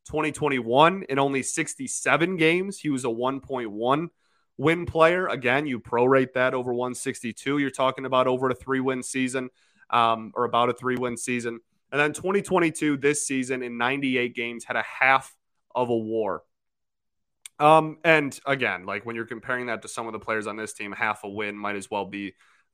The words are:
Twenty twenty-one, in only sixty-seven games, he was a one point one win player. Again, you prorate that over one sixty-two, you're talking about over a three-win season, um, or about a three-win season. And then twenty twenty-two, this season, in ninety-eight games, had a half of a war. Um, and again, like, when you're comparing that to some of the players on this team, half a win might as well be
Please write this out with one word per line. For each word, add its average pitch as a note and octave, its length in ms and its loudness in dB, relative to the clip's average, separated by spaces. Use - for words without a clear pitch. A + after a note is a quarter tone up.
Twenty D3+ 240 -2
twenty-one, C#3+ 760 4
in C#3 120 0
only C#3 240 0
sixty-seven D#3 920 -2
games, F3 440 0
he D3+ 80 -6
was C3 160 -2
a B2+ 60 0
one B2 300 -2
point B2 300 -8
one B2+ 380 0
win E3 280 0
player. E3+ 420 4
Again, B2+ 380 0
you B2+ 120 -4
prorate B2+ 540 4
that B2+ 200 2
over B2+ 220 -2
one B2 220 -4
sixty-two, C3+ 640 -4
you're C#3 120 0
talking C3 360 -2
about B2+ 200 4
over B2+ 240 2
a B2 40 0
three-win C3 500 -2
season, B2+ 460 -4
um, A2+ 440 2
or A#2+ 100 0
about A#2+ 260 2
a - 20 0
three-win B2 440 -2
season. A#2+ 440 -6
And C#3 80 0
then D3 120 2
twenty F#3+ 300 -2
twenty-two, D#3+ 540 0
this C#3+ 300 0
season, C3 360 -4
in A#2+ 160 -8
ninety-eight B2+ 560 0
games, A#2 300 -6
had A#2+ 120 -6
a A2+ 60 -2
half C3+ 520 0
of B2 140 0
a A#2+ 80 0
war. A2 460 -2
Um, D#3 460 6
and D3+ 400 4
again, A2+ 400 -2
like, G2+ 220 -6
when A#2 100 -8
you're A2+ 80 -6
comparing B2 420 -6
that A2+ 160 -6
to - 60 -16
some A#2 180 -8
of A2+ 60 -8
the A2 60 -8
players G#2+ 280 -4
on G#2 100 -8
this A2 180 -10
team, G#2 180 -10
half G#2+ 320 -4
a G#2 40 -8
win G#2 280 -6
might G#2 200 -6
as G2 140 -10
well G2+ 140 -2
be G2 300 -10